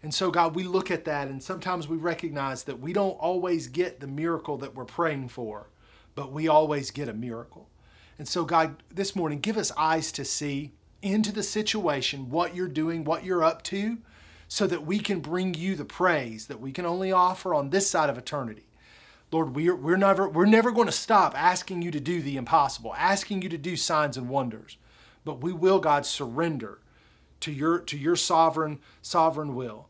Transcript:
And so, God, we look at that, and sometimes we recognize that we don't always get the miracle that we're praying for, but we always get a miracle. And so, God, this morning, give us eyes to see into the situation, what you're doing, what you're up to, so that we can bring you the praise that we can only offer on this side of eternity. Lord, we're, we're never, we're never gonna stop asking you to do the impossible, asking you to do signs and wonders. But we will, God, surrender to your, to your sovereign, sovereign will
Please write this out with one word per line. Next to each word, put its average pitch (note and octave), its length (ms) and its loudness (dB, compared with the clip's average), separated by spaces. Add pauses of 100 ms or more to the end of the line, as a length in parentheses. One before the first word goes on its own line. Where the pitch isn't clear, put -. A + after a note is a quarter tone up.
And D3+ 100 -8
so, F#3 180 0
God, E3 240 4
we F#3 100 -2
look F3+ 260 0
at E3 160 -2
that, C#3+ 220 -4
and C3+ 140 -8
sometimes F3+ 460 -6
we E3 80 -2
recognize D3 680 -4
that B2+ 140 -8
we C3 140 -8
don't F#3+ 260 0
always F3 480 0
get E3+ 320 -2
the C#3 80 -12
miracle D#3 520 -4
that C3 160 -10
we're B2+ 100 -10
praying C#3 460 -2
for, G#2+ 400 -10 (440)
but C#3 160 -8
we D#3 160 -2
always D3+ 440 4
get C#3+ 180 -6
a A2 60 -8
miracle. A#2 560 -10 (480)
And C#3+ 100 -12
so, F3 160 0
God, D#3+ 460 2
this F#3+ 260 -4
morning, D3+ 240 -2
give G#3 160 -2
us F#3 220 -2
eyes D#3+ 340 2
to C#3+ 140 -6
see C#3+ 460 -6 (280)
into G#3 320 0
the G3+ 100 -4
situation, D#3 840 -2
what E3+ 260 -2
you're F3+ 140 -4
doing, D#3+ 340 -2
what E3 220 -2
you're F#3 180 0
up E3 220 2
to, G#3+ 320 -4 (520)
so - 160 -2
that E3+ 220 -2
we G3 140 0
can F#3+ 180 -2
bring F3 360 -2
you F3+ 200 -2
the D3 100 -6
praise C3+ 600 0
that A2+ 140 -12
we C3+ 100 -8
can F3 160 -6
only F#3+ 240 -2
offer F#3 420 4
on C#3 180 0
this G3 200 2
side D#3 180 2
of B2+ 80 -2
eternity. A#2+ 520 -8 (640)
Lord, D#3 240 0
we're, E3+ 180 4
we're E3 220 2
never, G3 320 6
we're F3 180 4
never A3 240 8
gonna A3+ 220 2
stop F#3+ 440 4
asking F3+ 460 0
you E3+ 80 -4
to D3 80 -4
do D#3+ 240 -2
the C#3 140 -4
impossible, C3+ 600 2
asking F#3+ 460 0
you F3 60 -6
to D#3+ 100 -6
do E3+ 160 -6
signs D3+ 420 0
and B2+ 120 -6
wonders. B2 500 -4 (460)
But C#3 160 -8
we E3+ 120 -4
will, F#3 280 4
God, C#3+ 260 4
surrender C3 720 -4 (640)
to - 100 -8
your, D#3+ 300 0
to D3 180 -8
your D3+ 160 2
sovereign, D#3+ 640 2 (240)
sovereign D#3 540 0
will A#2+ 340 -10